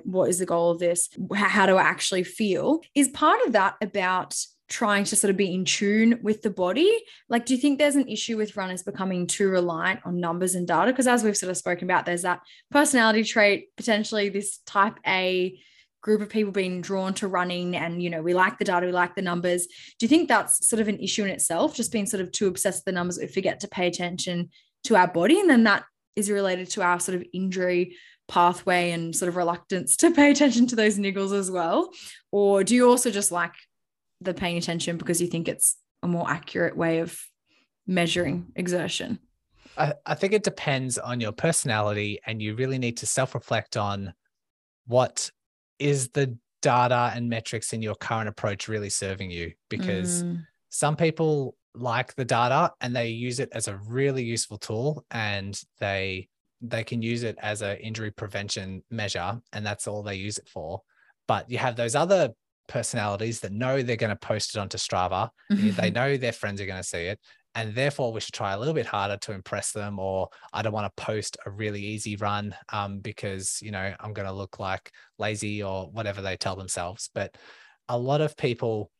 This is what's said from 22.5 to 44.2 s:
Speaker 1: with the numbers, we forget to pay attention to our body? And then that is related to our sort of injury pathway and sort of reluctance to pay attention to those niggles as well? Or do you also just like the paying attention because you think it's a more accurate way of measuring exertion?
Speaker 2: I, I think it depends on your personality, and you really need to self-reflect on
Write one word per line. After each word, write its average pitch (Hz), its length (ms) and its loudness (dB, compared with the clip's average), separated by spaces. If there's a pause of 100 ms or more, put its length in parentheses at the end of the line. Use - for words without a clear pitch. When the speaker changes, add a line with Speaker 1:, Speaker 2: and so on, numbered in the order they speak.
Speaker 1:
with - 60 -10
the 190 60 -2
numbers, 175 260 -2
we - 100 -6
forget - 340 -2
to 202 80 -10
pay 180 180 -2
attention 175 600 -4 (340)
to 214 140 6
our 180 100 8
body? 220 320 4
And 370 100 6
then 233 140 8
that 202 220 4 (320)
is 202 120 0
related 185 420 0
to 202 100 -4
our 175 180 4
sort 185 160 -2
of 180 160 -6
injury 180 640 0 (320)
pathway 175 640 4
and 165 240 -4
sort 180 140 0
of 175 80 -2
reluctance 175 600 -2
to 330 140 6
pay 285 180 8
attention 262 380 6
to 240 80 -4
those 214 220 4
niggles 196 360 0
as 190 160 0
well? 185 400 2 (440)
Or 196 320 4
do 226 100 4
you 247 140 8
also 247 200 6
just 202 220 0
like 175 220 -2 (680)
the 180 100 -2
paying 175 240 -2
attention 170 400 -2
because 170 240 -2
you 175 60 0
think 165 200 -4
it's - 300 2 (240)
a 175 60 -2
more 170 220 0
accurate - 460 -2
way 165 240 2
of 170 200 -6 (680)
measuring 175 680 0
exertion? 180 640 -4 (580)
Speaker 2:
I, 147 160 0 (120)
I 151 100 -4
think 196 180 0
it 208 100 2
depends 131 540 -2
on 123 220 -4
your 107 120 -2
personality, 104 960 0
and 110 160 -6
you 107 140 -4
really 131 220 -2
need 120 200 -2
to - 80 -8
self-reflect - 720 -2
on 101 360 -4 (720)